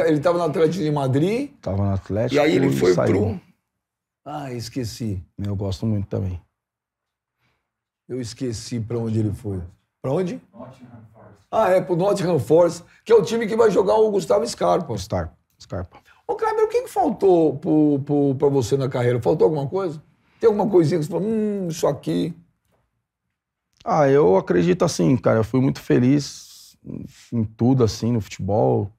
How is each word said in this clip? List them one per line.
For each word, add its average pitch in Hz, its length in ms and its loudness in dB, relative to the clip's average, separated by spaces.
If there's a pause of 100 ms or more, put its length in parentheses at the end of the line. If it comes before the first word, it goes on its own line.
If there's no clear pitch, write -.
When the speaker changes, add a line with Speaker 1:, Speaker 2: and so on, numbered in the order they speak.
Speaker 1:
ele 156 200 2
tava 175 180 2
no 175 60 0
Atlético 160 380 0
de 151 80 -2
Madrid. 147 680 0
Speaker 2:
Tava 98 240 -4
no 98 100 0
Atlético 110 400 -4
Speaker 1:
E 143 100 2
aí 165 120 2
ele - 100 2
Speaker 2:
e 135 100 0
Speaker 1:
foi 180 180 2
Speaker 2:
saiu. 127 180 2 (240)
Speaker 1:
pro, - 40 -14 (840)
ah, 143 280 -12
esqueci. 113 680 -8 (160)
Speaker 2:
Eu 101 160 -6
gosto 98 320 -4
muito 104 220 -2
também. 95 320 -6 (1700)
Speaker 1:
Eu 127 120 -8
esqueci 120 600 -8
pra 117 180 -8
onde 113 220 -2
ele 107 120 -2
foi. 95 300 -8 (400)
Pra 131 100 -4
onde? 180 280 -4 (120)
Speaker 3:
Nottingham 123 600 -20
Forest. - 400 -20
Speaker 1:
Ah, 220 160 2
é, 185 120 4
pro 185 140 -2
Nottingham 180 460 0
Forest, 165 440 4 (200)
que 214 80 2
é - 20 8
o 214 80 6
time 233 240 -2
que 196 80 -4
vai 226 160 4
jogar 185 240 2
o 220 160 4
Gustavo 202 360 0
Scarpa. 175 500 -2
Speaker 2:
Scar-, 90 360 -6 (280)
Scarpa. - 380 -12 (280)
Speaker 1:
Ô, 480 80 -4
Kleber, 440 300 0
o 440 40 0
que 466 140 0
que 508 60 -12
faltou 175 720 2
pro, 151 460 2
pro, 143 320 0
pra 143 120 2
você 139 280 2
na 135 120 -2
carreira? 123 320 0
Faltou 160 260 2
alguma 151 220 -2
coisa? 170 340 -6 (380)
Tem 226 80 4
alguma 208 220 2
coisinha 170 280 4
que 151 80 -2
você 170 60 -14
falou, 170 160 -4
"Hum, 208 400 -2
isso 160 180 -4
aqui"? 160 480 -4 (1500)
Speaker 2:
Ah, 160 240 2
eu 160 280 6
acredito 175 480 2
assim, 156 320 2
cara, 113 240 2
eu 107 40 0
fui 131 160 0
muito 135 200 0
feliz - 1040 -2
em, - 200 -12 (280)
em 117 120 -2
tudo, 123 400 2
assim, 113 280 -2
no 117 80 -2
futebol. 107 800 -2